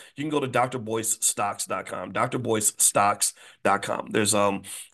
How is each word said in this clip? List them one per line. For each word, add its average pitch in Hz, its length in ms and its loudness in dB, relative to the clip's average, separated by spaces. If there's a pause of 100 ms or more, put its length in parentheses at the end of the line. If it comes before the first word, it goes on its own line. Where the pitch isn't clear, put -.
(160)
you 139 80 -8
can 156 60 -6
go 147 100 0
to 131 80 -2
D 123 100 -2
R 127 120 2
Boyce 110 500 -4
Stocks - 460 -2
dot 95 220 -6
com, 92 260 -8
D 101 60 -2
R 127 100 2
Boyce 113 480 0
Stocks - 560 4 (300)
dot 98 180 4
com. - 300 -4
There's, 107 220 4
um, 101 280 2 (320)